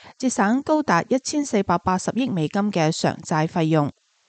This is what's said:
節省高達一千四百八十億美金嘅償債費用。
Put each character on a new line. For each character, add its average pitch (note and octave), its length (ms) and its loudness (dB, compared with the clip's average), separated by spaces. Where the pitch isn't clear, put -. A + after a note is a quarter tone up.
節 B3+ 100 -2
省 A#3 340 0
高 D#4 200 0
達 E3+ 240 2
一 C4 120 2
千 D4 260 -4
四 G3+ 180 0
百 F3 140 2
八 F#3 200 0
十 - 160 -4
億 B3 140 -2
美 E3+ 180 -2
金 G3+ 240 -2
嘅 D#3+ 220 2
償 - 300 -2
債 D#3 260 -2
費 E3 160 -2
用。 D#3 260 2